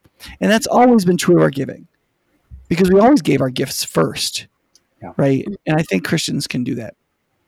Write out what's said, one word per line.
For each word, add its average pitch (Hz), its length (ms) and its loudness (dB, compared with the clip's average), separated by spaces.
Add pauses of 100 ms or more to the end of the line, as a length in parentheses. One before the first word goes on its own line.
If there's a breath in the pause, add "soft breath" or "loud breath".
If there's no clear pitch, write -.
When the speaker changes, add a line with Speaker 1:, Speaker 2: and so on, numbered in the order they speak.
(420 loud breath)
Speaker 1:
And 190 100 0
that's 220 160 0
always 240 380 4
been 180 120 2
true 175 200 2
of 160 40 4
our 156 80 2
giving, - 380 -10 (800)
because 180 240 2
we 196 80 6
always 240 220 6
gave 147 200 0
our 131 80 -2
gifts 135 340 -6
first, - 640 -4 (540)
Speaker 2:
Yeah. 92 160 -16
Speaker 1:
right? 139 280 0 (200)
And 156 120 0
I 160 60 0
think 185 220 -4
Christians - 420 -4
can 127 160 -6
do 127 120 -6
that. 113 200 -12 (520)